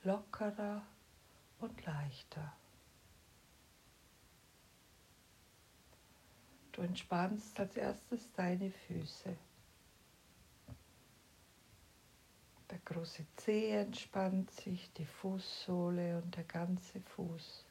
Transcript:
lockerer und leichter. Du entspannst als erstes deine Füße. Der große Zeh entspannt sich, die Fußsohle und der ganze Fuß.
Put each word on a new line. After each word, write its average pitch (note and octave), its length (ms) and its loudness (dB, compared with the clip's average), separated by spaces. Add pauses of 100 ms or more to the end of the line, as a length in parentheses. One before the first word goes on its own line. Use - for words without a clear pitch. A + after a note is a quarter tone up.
lockerer G#3 760 2 (760)
und - 240 -6
leichter. D3 680 -2 (4000)
Du - 100 -2
entspannst F#3 760 2
als G3 180 0
erstes - 560 -2
deine F3+ 380 4
Füße. E3+ 680 -4 (3250)
Der F3 140 -4
große E3 400 -4 (120)
Zeh G#3+ 340 4
entspannt F#3+ 800 2
sich, - 440 -4
die D#3 120 -4
Fußsohle F3 1160 0
und F3 140 -4
der E3+ 80 -4
ganze F3+ 560 0
Fuß. - 720 -6